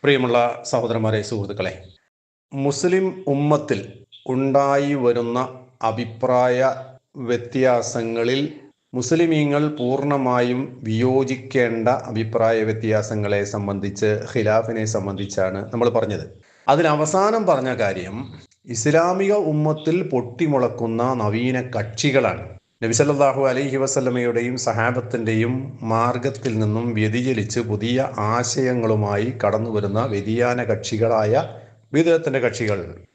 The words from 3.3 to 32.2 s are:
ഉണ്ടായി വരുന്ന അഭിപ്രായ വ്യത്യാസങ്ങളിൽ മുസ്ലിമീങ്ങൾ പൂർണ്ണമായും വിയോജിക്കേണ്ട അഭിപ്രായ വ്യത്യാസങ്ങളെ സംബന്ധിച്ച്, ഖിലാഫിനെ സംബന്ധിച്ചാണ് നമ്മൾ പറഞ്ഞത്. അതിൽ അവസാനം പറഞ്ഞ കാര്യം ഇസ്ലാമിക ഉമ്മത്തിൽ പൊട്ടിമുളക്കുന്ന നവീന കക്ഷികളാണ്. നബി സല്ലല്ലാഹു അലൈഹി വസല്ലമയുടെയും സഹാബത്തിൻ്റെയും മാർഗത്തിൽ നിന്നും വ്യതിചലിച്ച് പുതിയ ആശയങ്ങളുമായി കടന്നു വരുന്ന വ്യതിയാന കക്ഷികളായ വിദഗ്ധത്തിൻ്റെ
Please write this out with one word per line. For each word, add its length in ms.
ഉണ്ടായി 680
വരുന്ന 560
അഭിപ്രായ 960
വ്യത്യാസങ്ങളിൽ 1400
മുസ്ലിമീങ്ങൾ 760
പൂർണ്ണമായും 1160
വിയോജിക്കേണ്ട 1040
അഭിപ്രായ 720
വ്യത്യാസങ്ങളെ 800
സംബന്ധിച്ച്, 760
ഖിലാഫിനെ 500
സംബന്ധിച്ചാണ് 880
നമ്മൾ 160
പറഞ്ഞത്. 600
അതിൽ 200
അവസാനം 580
പറഞ്ഞ 280
കാര്യം 600
ഇസ്ലാമിക 680
ഉമ്മത്തിൽ 720
പൊട്ടിമുളക്കുന്ന 1080
നവീന 480
കക്ഷികളാണ്. 880
നബി 80
സല്ലല്ലാഹു 560
അലൈഹി 300
വസല്ലമയുടെയും 800
സഹാബത്തിൻ്റെയും 1200
മാർഗത്തിൽ 800
നിന്നും 340
വ്യതിചലിച്ച് 680
പുതിയ 580
ആശയങ്ങളുമായി 1160
കടന്നു 240
വരുന്ന 360
വ്യതിയാന 580
കക്ഷികളായ 960
വിദഗ്ധത്തിൻ്റെ 460